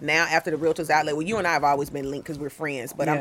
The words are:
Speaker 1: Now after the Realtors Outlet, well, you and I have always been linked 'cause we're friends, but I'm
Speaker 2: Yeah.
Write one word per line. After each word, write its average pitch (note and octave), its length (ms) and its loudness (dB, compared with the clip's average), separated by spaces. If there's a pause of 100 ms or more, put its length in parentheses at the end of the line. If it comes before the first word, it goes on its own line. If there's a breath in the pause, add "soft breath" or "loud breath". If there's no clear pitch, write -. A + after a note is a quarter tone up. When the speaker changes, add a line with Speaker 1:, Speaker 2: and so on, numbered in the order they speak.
Speaker 1:
Now D#3 240 2
after D#3+ 260 2
the D#3 60 0
Realtors D#3+ 320 0
Outlet, D3+ 280 2
well, D#3 100 -2
you A3 100 -2
and F#3+ 100 0
I E3+ 60 2
have D3 120 2
always C#3+ 260 2
been C#3 200 -6
linked C#3+ 180 -8
'cause D3+ 100 -8
we're C#3+ 100 -6
friends, C3+ 460 -8
but C#3+ 120 -2
I'm D#3 100 2
Speaker 2:
Yeah. C#3+ 40 -2